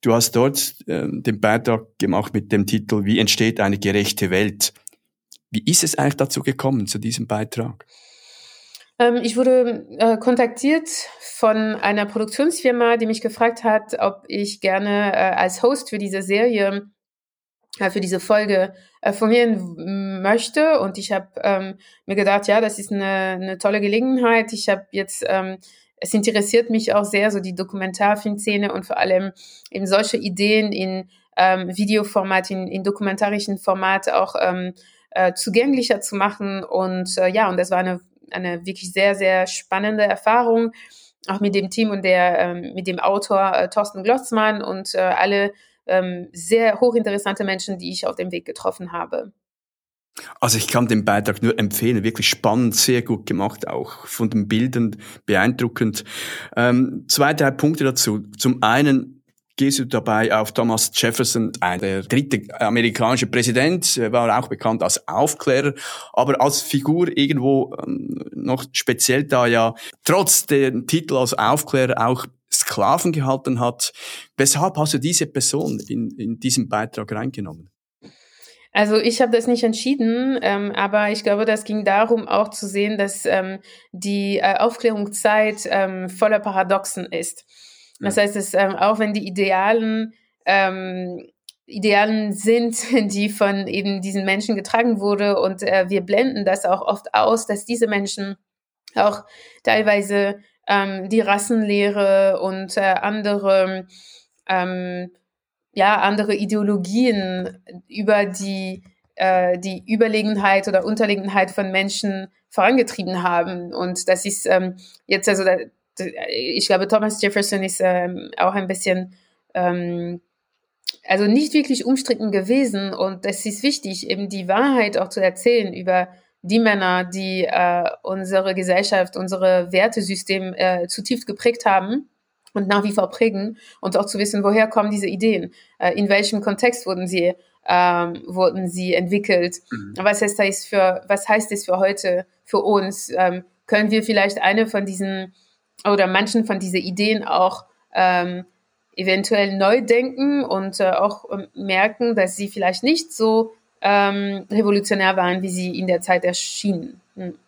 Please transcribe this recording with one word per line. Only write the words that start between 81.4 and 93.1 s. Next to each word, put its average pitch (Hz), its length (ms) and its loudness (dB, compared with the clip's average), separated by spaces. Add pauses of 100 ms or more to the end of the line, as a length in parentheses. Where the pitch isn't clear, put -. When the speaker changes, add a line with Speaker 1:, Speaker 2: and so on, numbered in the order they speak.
Speaker 2:
das 214 180 0
ging 214 200 -6
darum, 214 440 2
auch 208 220 2
zu - 180 -10
sehen, 202 300 -2
dass, 196 280 -4
ähm, 190 340 0 (320)
die, 202 460 -2
äh, 196 200 2
Aufklärungszeit, 214 1120 0
ähm, 190 400 -2
voller 214 300 2
Paradoxen 190 680 -2
ist. - 360 -8 (560)
Das 202 160 -2
Speaker 1:
Ja. 202 80 4
Speaker 2:
heißt, 202 120 0
dass, 196 180 -4
ähm, 196 220 2
auch 214 240 2
wenn 208 140 0
die 208 120 -4
Idealen, 214 880 0 (320)
ähm, 185 840 -2 (380)
Idealen 214 680 0
sind, 226 440 0
<laughs> 214 360 0